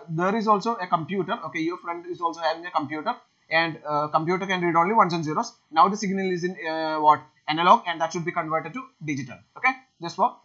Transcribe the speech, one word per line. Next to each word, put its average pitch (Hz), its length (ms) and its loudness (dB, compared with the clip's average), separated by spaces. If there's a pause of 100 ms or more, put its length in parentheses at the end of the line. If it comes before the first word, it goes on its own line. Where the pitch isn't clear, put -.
there 180 280 0
is 214 100 0
also 220 300 2
a 180 100 -6
computer, 175 460 -2 (140)
okay, 160 140 -8
your 170 180 -4
friend 170 280 -10
is 165 140 -10
also 165 200 -2
having 165 260 -2
a 180 40 -10
computer, 156 460 -4 (340)
and, 160 340 0
uh, 147 240 0
computer 170 380 0
can 185 140 -2
read 175 160 2
only 175 180 4
ones 190 180 6
and 165 120 -2
zeros. 160 280 -4 (200)
Now 165 160 6
the 202 80 -2
signal 190 340 -2
is 175 140 -2
in, 180 120 -4 (120)
uh, 160 320 -2
what? 151 200 6 (280)
Analog, 175 400 6
and 165 120 -4
that 160 120 -2
should 170 120 -4
be 170 80 -4
converted 160 420 -4
to 165 100 -10 (200)
digital, 131 340 -6 (180)
okay, 254 140 0 (300)
just 165 140 -10
for 214 300 0